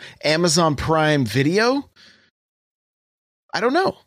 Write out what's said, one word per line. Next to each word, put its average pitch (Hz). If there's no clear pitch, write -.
Amazon 160
Prime 151
Video. 185
I 165
don't 240
know. 370